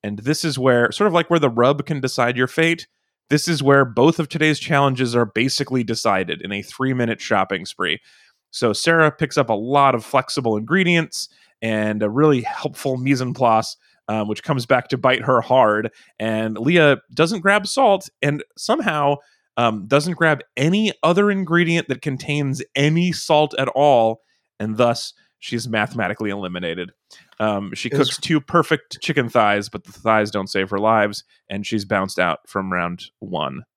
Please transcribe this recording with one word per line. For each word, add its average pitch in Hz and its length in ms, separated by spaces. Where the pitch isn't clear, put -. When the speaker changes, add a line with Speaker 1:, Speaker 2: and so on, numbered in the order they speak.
Speaker 1:
and 104 160
this 147 240
is 139 140
where, 123 340
sort 208 160
of 170 60
like 170 160
where 170 100
the 139 100
rub 131 360
can 147 140
decide 123 360
your 127 100
fate, 165 400
this 151 180
is 147 140
where 139 240
both 127 320
of 156 100
today's 151 300
challenges 131 580
are 117 80
basically 127 600
decided 95 580
in 98 100
a 101 100
three-minute 127 580
shopping 95 440
spree. 87 360
So 113 220
Sarah 165 400
picks - 260
up 120 100
a 113 60
lot 131 400
of 113 100
flexible 123 520
ingredients 165 720
and 107 400
a 104 80
really 139 300
helpful - 560
mise 127 260
en 123 100
place, 113 440
um, 107 180
which 107 160
comes 131 240
back 123 220
to 131 100
bite 131 240
her 123 180
hard. 110 520
And 110 400
Leah 147 420
doesn't 165 280
grab 202 260
salt 208 400
and 143 220
somehow, 151 600
um, 110 300
doesn't 147 280
grab 156 260
any 180 360
other 196 260
ingredient 170 560
that 123 160
contains 139 580
any 160 380
salt 151 440
at 131 120
all. 123 540
And 107 180
thus, 120 360
she's 117 300
mathematically 110 600
eliminated. 90 600
Um, 101 340
she - 160
Speaker 2:
It 139 80
was 143 120
Speaker 1:
cooks - 120
two 151 200
perfect - 600
chicken 139 280
thighs, 104 400
but - 160
the - 80
thighs 107 400
don't 95 160
save 95 220
her 101 80
lives, 104 460
and 101 160
she's 104 220
bounced 95 320
out 87 300
from 95 240
round 87 320
one. 73 420